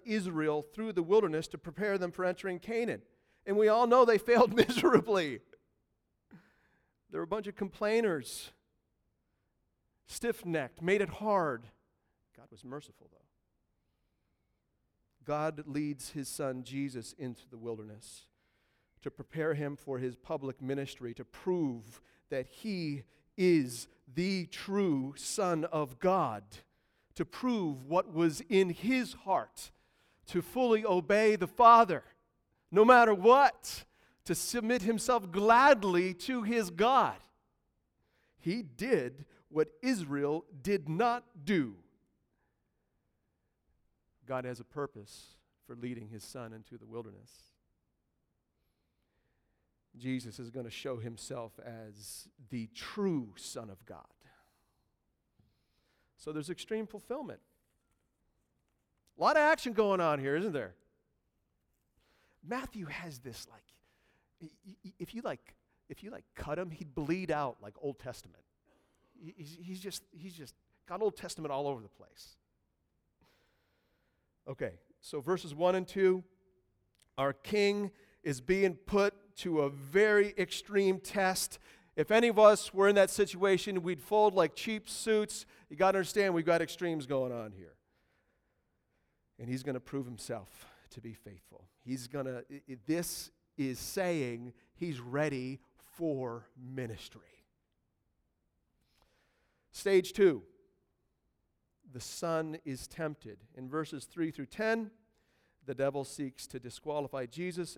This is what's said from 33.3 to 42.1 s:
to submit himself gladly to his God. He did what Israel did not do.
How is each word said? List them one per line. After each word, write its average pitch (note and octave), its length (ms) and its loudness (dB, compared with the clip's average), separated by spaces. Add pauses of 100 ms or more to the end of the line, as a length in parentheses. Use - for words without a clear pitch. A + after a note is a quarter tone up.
to F#3 100 -2
submit A#3 460 0
himself G#3+ 500 0
gladly G3+ 840 6
to A#3+ 300 -4
his A3 260 0
God. G3 480 2 (1200)
He G3 220 -4
did C#3+ 640 -2 (240)
what D#3 200 0 (120)
Israel D#3 600 -2 (180)
did E3 280 -2
not A#3 340 0 (220)
do. C#3+ 300 0 (2500)